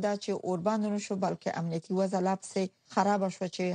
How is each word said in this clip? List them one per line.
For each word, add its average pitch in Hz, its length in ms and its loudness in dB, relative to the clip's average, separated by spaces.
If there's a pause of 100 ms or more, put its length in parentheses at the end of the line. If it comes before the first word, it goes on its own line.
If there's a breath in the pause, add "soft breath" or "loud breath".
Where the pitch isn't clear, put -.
دا 202 100 2
چې 202 140 -4
اوربند 190 540 0
ونه 208 140 0
شو، 202 180 -4
بلکې 175 420 -2
امنیتي 165 360 -2
وضع 190 260 2
لا 190 140 2
پسې - 600 -4
خرابه 202 340 4
شوه 185 200 -4
چې - 140 -4 (120)